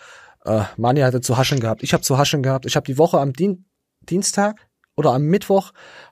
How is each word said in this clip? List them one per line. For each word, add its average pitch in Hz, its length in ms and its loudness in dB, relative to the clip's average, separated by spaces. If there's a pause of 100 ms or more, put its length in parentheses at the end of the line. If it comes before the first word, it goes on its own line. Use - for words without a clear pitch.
(460)
Äh, 107 160 0 (160)
Mani 127 220 0
hatte 127 200 2
zu 123 160 -2
haschen 131 240 0
gehabt. 113 220 -4
Ich - 100 -6
hab 160 120 2
zu 131 120 0
haschen 143 260 0
gehabt. 131 220 -2
Ich 135 120 -4
hab 143 100 -4
die 135 100 -6
Woche 165 240 4
am 139 140 -2
Dien-, 185 320 -2 (340)
Dienstag 202 680 -2 (300)
oder 147 140 2
am 135 140 2
Mittwoch 190 480 0 (400)